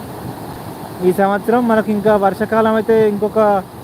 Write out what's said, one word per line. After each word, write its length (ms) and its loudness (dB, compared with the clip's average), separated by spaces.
ఈ 80 4
సంవత్సరం 560 0
మనకు 220 2
ఇంకా 260 2
వర్షాకాలం 580 2
అయితే 340 2
ఇంకొక, 540 0